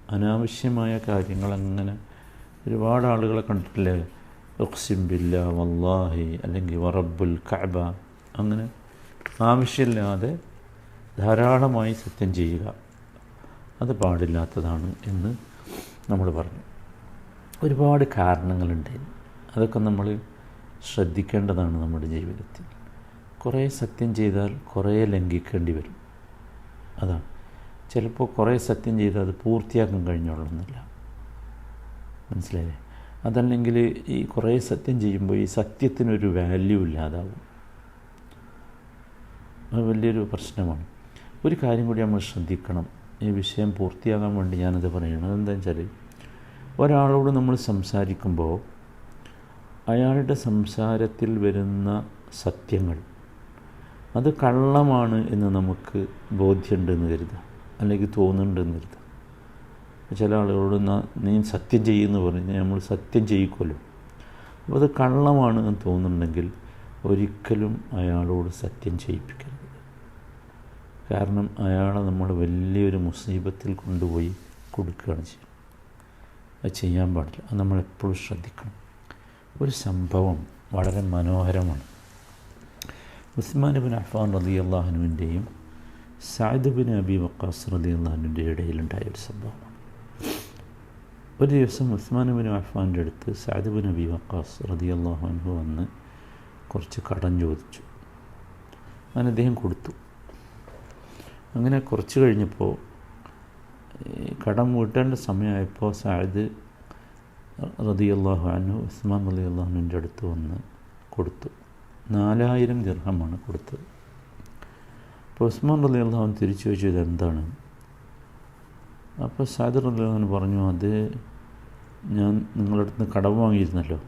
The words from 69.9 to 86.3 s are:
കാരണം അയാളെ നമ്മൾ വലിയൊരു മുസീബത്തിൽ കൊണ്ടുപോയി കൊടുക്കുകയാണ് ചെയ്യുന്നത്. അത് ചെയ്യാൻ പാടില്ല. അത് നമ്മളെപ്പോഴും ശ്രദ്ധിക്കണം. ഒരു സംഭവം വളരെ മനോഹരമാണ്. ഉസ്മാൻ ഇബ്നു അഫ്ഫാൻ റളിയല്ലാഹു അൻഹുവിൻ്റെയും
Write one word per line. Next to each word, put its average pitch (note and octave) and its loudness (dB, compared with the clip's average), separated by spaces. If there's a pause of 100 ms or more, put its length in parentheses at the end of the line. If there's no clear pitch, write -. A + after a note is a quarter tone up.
കാരണം G2+ 0
അയാളെ G2 2
നമ്മൾ F#2 0
വലിയൊരു F#2 2
മുസീബത്തിൽ F#2 -4
കൊണ്ടുപോയി F2 -2 (340)
കൊടുക്കുകയാണ് E2+ -4
ചെയ്യുന്നത്. - -20 (1200)
അത് F#2+ -2
ചെയ്യാൻ F2+ 0
പാടില്ല. D#2 -4 (100)
അത് G#2 -2
നമ്മളെപ്പോഴും G2 -2
ശ്രദ്ധിക്കണം. - -10 (880)
ഒരു C#3 0
സംഭവം F#2 0 (260)
വളരെ F#2+ 2
മനോഹരമാണ്. F2+ 2 (1600)
ഉസ്മാൻ C#3 0
ഇബ്നു B2 0
അഫ്ഫാൻ G#2+ 0
റളിയല്ലാഹു F#2 2
അൻഹുവിൻ്റെയും E2+ 0 (880)